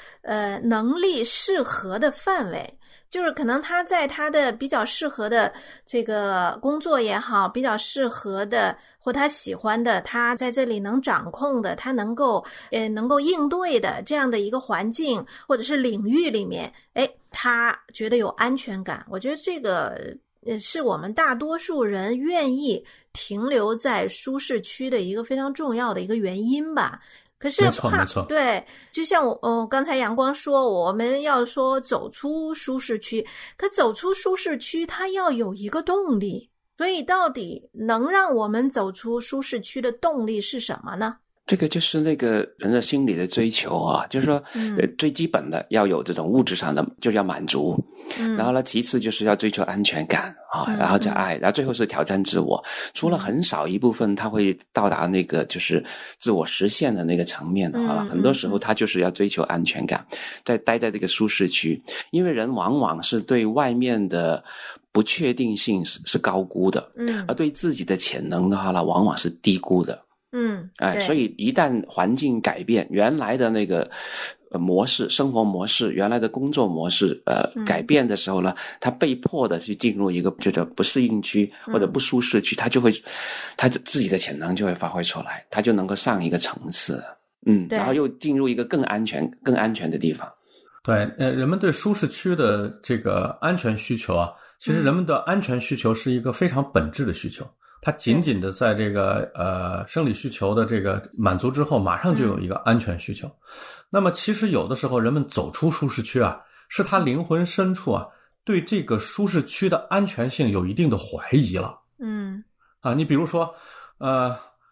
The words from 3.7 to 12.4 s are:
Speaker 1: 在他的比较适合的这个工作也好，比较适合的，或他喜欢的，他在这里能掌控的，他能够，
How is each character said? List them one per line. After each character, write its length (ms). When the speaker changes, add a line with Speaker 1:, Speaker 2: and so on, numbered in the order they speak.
Speaker 1:
在 240
他 240
的 220
比 160
较 160
适 240
合 220
的 240
这 180
个 580
工 160
作 220
也 180
好， 300
比 140
较 160
适 320
合 360
的， 300
或 160
他 120
喜 300
欢 260
的， 200
他 340
在 160
这 140
里 160
能 200
掌 300
控 300
的， 140
他 180
能 200
够， 300